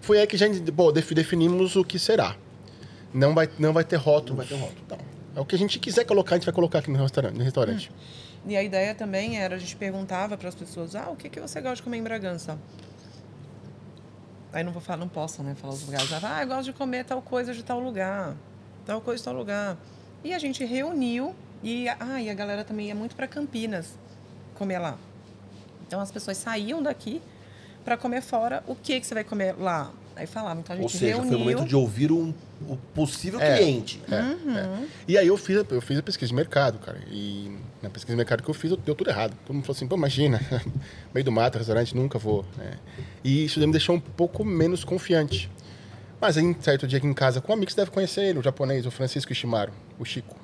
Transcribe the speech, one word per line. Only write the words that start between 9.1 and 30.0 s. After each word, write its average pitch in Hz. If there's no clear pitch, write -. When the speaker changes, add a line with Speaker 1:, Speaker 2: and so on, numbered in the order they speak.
Speaker 3:
era, 185
a -
gente 180
perguntava 190
pras 180
pessoas, 170
"Ah, -
o -
que -
que -
você -
gosta 254
de -
comer 240
em 226
Bragança?" 190
Aí 165
não 175
vou 170
falar, 180
não 180
posso, 156
né, 139
falar 135
os 143
lugares. 139
Ela 156
fala, 226
"Ah, 302
eu 262
gosto 262
de 262
comer 254
tal 262
coisa 247
de 226
tal 247
lugar, 196
tal 214
coisa 240
de -
tal 247
lugar." 202
E 339
a 359
gente 277
reuniu, 262
e 240
a, -
ah, 262
e 214
a 208
galera 202
também 208
ia 208
muito 220
pra 262
Campinas 226
comer 190
lá. 175
Então 185
as 196
pessoas 202
saíam 226
daqui 269
pra 233
comer 247
fora. 240
"O 262
que 262
que 233
você -
vai 220
comer 196
lá?" 165